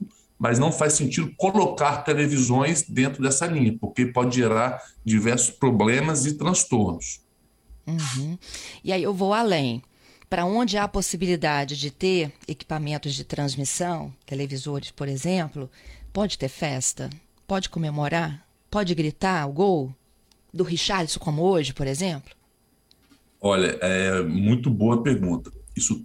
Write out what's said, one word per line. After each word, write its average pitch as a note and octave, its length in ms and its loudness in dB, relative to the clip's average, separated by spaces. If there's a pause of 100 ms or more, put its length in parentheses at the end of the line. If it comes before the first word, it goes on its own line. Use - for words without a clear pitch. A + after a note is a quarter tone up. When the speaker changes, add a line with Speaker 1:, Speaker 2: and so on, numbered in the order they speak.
(380)
Speaker 1:
mas A#2+ 200 2
não D3+ 120 4
faz D3+ 240 2
sentido D3+ 420 0
colocar F#3 600 2
televisões D3 840 2
dentro C3 400 0
dessa C3+ 240 2
linha, C3+ 320 2
porque - 280 0
pode B2 300 0
gerar A#2+ 440 2 (240)
diversos A2+ 460 2
problemas B2+ 760 2
e D3+ 80 0
transtornos. A#2 840 0 (680)
Speaker 2:
Uhum. D#3 520 -4 (460)
E F#3 80 -2
aí F#3 100 0
eu G3+ 100 0
vou F#3+ 200 0
além. D#3+ 500 0 (460)
Pra F3 160 0
onde G#3 320 0
há G3+ 80 2
a G3+ 40 -4
possibilidade E3 840 -2
de C#3+ 160 -6
ter F3 420 0 (140)
equipamentos D3+ 680 -6
de C3+ 100 -8
transmissão, C#3+ 880 -4 (140)
televisores, C#3 640 -8
por C#3+ 180 -8
exemplo, D3 600 -4 (420)
pode G3+ 240 -2
ter C3+ 140 -4
festa? C3 580 -4 (380)
Pode F#3+ 240 -2
comemorar? D3+ 760 -2 (240)
Pode G3+ 240 0
gritar D#3 540 0
o C#3 40 -8
gol D#3+ 420 2 (580)
do F3 120 0
Richarlison, E3+ 540 -2
como D#3 240 -2
hoje, E3+ 300 2
por C#3 140 -4
exemplo? C#3+ 480 -4 (1080)
Speaker 1:
Olha, F#2+ 400 2
é F#2+ 420 0
muito G#2 460 2
boa A2+ 340 4
pergunta. F#2+ 480 0 (240)
Isso - 300 -2